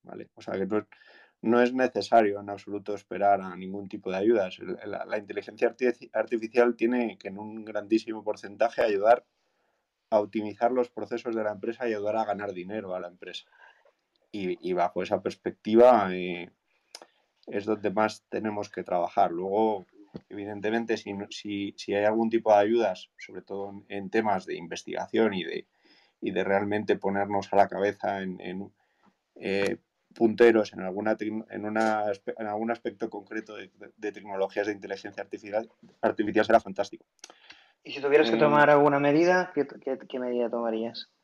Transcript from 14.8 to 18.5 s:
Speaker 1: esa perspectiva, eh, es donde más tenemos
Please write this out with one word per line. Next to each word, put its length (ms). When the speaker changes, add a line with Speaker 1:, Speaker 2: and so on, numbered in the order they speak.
Speaker 1:
esa 180
perspectiva, 920
eh, 380
es 180
donde 260
más 380
tenemos 400